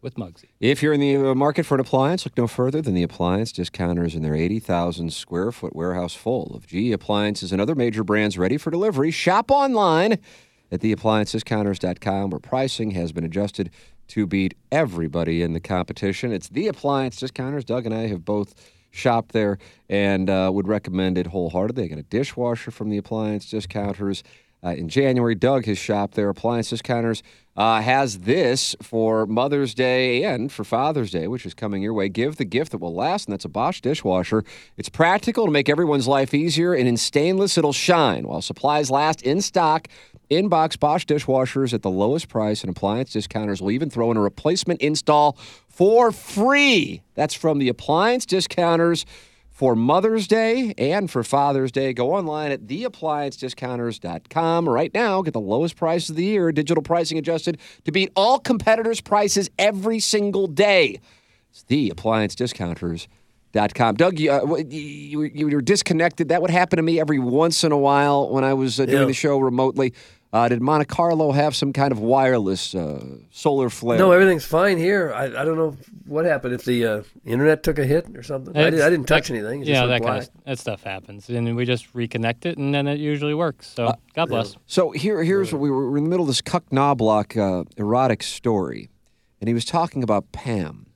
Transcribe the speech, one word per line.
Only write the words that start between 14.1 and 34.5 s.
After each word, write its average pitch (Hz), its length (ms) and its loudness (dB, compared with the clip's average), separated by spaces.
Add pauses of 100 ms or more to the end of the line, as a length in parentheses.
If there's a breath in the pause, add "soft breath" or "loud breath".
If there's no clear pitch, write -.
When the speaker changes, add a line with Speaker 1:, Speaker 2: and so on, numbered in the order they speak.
Speaker 2:
beat 95 260 0 (180)
everybody 85 720 -2
in 85 120 -2
the 82 60 -4
competition. 98 720 -4
It's 92 180 -8
The 175 180 -4
Appliance 139 480 -2
Discounters. 131 500 -8
Doug 123 220 -4
and 110 80 -4
I 113 120 -4
have 92 180 -6
both 104 280 -4 (380 soft breath)
shopped 117 400 0
there 104 260 0 (320 soft breath)
and, 98 400 0
uh, 95 240 2
would 95 140 -2
recommend 95 500 -2
it 87 100 -2
wholeheartedly. 92 580 -2
I - 20 -8
got 78 120 -10
a 73 40 -14
dishwasher 120 680 -4
from 107 220 -8
The 104 60 -2
Appliance 107 520 -6
Discounters. 101 760 -6 (400 soft breath)
Uh, 87 60 -4
in 82 200 -6
January, 123 460 2
Doug 127 300 0
has 104 120 -2
shopped 101 380 -2
there. 104 140 0
Appliance 117 420 -4
Discounters, 117 500 -4 (340 soft breath)
uh, 110 260 2
has 123 380 0
this 131 600 0
for 110 460 0
Mother's 127 480 0
Day 127 480 2
and 139 280 -4
for 110 120 -10
Father's 127 480 -2
Day, 85 160 -4
which 120 180 -8
is 90 80 -12
coming 101 300 -6
your 110 100 -4
way. 101 160 0
Give 120 280 -2
the 139 80 -4
gift 120 260 -4
that 107 80 -8
will 85 140 -6
last, 151 340 -4
and 104 60 -6
that's 98 120 -8
a 82 40 -8
Bosch 123 320 -2
dishwasher. 101 600 0 (340 loud breath)